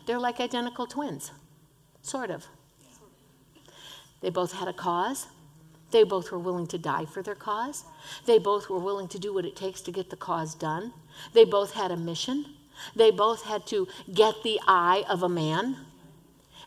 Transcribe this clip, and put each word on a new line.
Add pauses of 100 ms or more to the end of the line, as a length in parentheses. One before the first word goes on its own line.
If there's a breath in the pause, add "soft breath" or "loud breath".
they're
like
identical
twins, (680)
sort
of. (1700 loud breath)
They
both
had
a
cause. (640)
They
both
were
willing
to
die
for
their
cause. (420 loud breath)
They
both
were
willing
to
do
what
it
takes
to
get
the
cause
done. (400 loud breath)
They
both
had
a
mission. (500 loud breath)
They
both
had
to (260 loud breath)
get
the
eye
of
a
man. (880 loud breath)